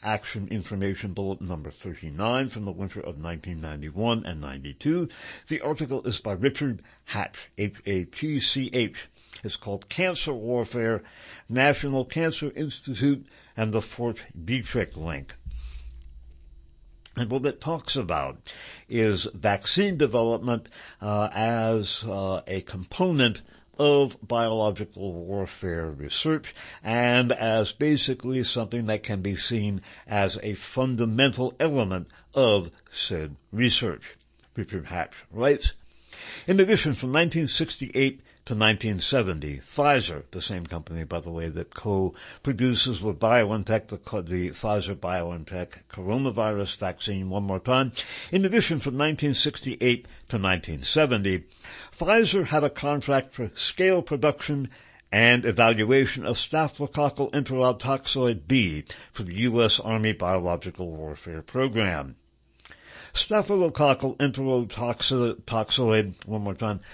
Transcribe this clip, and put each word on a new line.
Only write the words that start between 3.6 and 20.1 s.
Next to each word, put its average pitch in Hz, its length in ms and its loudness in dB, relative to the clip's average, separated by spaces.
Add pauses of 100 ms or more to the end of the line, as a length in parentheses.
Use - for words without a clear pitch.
and 82 140 -8
ninety-two. 73 680 -4 (380)
The 156 140 -6
article 139 420 -4
is 113 180 -4
by 104 120 -4
Richard 127 500 -2 (220)
Hatch, - 520 -8
H 101 200 -4 (100)
A 95 180 0
T 147 340 -4
C 131 320 -2
H. - 360 -2 (360)
It's 107 120 -8
called - 340 -8
Cancer 170 440 -2
Warfare, 117 680 -2 (460)
National 135 560 2
Cancer 160 500 -2
Institute, 139 720 -2 (320)
and 110 160 0
the 110 80 2
Fort 120 380 -4 (200)
Detrick 117 560 -2
Link. 80 380 -8 (1800)
And 120 120 -2
what 131 160 -2
it - 160 -2
talks - 340 -6
about 80 440 -2 (500)
is 107 440 2
vaccine 127 640 2
development, 117 680 2 (340)